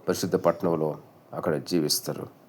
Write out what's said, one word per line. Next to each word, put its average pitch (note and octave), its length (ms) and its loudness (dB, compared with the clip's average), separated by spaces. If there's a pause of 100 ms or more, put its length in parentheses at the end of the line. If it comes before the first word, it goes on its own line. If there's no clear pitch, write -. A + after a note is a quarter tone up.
పరిశుద్ధ F#2 280 0
పట్టణంలో E2+ 600 2 (380)
అక్కడ D#2+ 220 0
జీవిస్తారు. D2 720 0 (220)